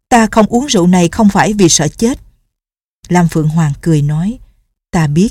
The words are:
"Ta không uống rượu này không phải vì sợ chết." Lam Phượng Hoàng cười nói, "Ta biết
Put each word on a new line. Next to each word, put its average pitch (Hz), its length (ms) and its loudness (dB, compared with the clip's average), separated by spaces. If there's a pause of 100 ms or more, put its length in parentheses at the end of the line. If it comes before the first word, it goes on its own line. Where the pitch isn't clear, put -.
"Ta 226 220 2
không 214 140 2
uống 240 200 -2
rượu 185 220 0
này 180 220 2
không 214 200 2
phải 190 240 0
vì 196 160 2
sợ 170 180 -2
chết." 233 320 -4 (880)
Lam 175 200 2
Phượng 156 220 -2
Hoàng 156 320 -2
cười 160 200 0
nói, 160 380 -4 (520)
"Ta 160 160 0
biết 170 240 0